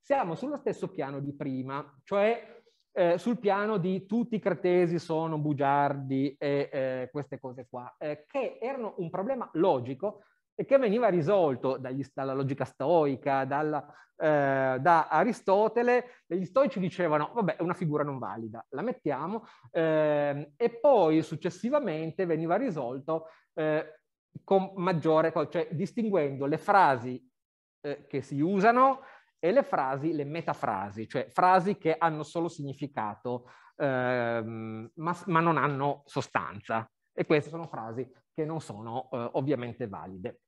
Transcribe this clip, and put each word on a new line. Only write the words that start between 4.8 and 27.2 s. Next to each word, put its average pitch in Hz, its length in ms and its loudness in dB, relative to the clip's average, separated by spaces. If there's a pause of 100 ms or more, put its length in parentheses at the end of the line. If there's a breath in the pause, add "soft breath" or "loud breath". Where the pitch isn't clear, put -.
sono 160 400 -2
bugiardi 139 1000 0
e, 143 340 -2
eh, 131 400 -4
queste 139 260 -8
cose 127 300 -12
qua, 123 300 -12
eh, 151 280 -8
che 247 320 -6
erano 240 400 -8
un 170 120 -6
problema 208 440 -4
logico 151 680 0 (320 soft breath)
e 185 100 -6
che 277 140 4
veniva 233 300 4
risolto 156 680 2
dagli, 131 260 -6 (120)
dalla 135 180 -4
logica 139 320 -2
stoica, 139 800 0
dalla, 143 420 -2 (300 loud breath)
eh, 135 640 2
da 165 280 4
Aristotele. 220 1160 2
E 170 120 -4
gli 185 80 -4
stoici 262 340 2
dicevano: 156 540 0
"Vabbè, 185 220 0
è - 60 -4
una 170 120 -2
figura 147 280 -2
non 143 160 -4
valida, 113 520 -10
la 135 100 -8
mettiamo", 170 640 -6 (280 loud breath)
ehm, 151 840 0
e 233 140 0
poi 185 520 4
successivamente 175 1000 -4
veniva 165 320 0
risolto, 160 680 -4 (260 loud breath)
eh, 156 480 -2 (420)
con 190 340 2
maggiore 160 560 2
co-, 160 160 -2
cioè 160 240 -2
distinguendo 156 760 -2
le 151 100 0
frasi, 139 680 4 (600)